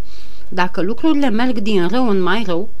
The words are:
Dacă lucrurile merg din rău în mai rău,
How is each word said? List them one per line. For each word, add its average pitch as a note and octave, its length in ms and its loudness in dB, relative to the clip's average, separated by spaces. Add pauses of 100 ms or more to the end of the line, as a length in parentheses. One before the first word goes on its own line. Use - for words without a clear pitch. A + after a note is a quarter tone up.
(480)
Dacă F3+ 340 0
lucrurile C#4 480 0
merg A#3 280 0
din G3 300 0
rău B3 200 0
în G3 140 2
mai F#3 240 0
rău, E3+ 220 0 (120)